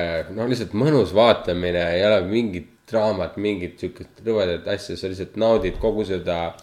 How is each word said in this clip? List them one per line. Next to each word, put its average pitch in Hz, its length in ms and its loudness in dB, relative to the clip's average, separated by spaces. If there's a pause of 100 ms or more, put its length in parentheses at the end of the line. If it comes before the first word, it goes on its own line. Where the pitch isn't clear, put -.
(280)
no 104 180 -6
lihtsalt 113 320 -2
mõnus 123 340 4
vaatamine, 90 800 2
ei 90 160 2
ole 107 160 4
mingit 95 480 -2 (140)
draamat, 107 540 -2
mingit 98 440 -4
siukest - 400 -10
rõvedat 98 480 0
asja, 98 260 -6
sa 95 140 -6
lihtsalt 95 320 -6
naudid 110 400 2
kogu 107 240 0
seda. 85 580 -4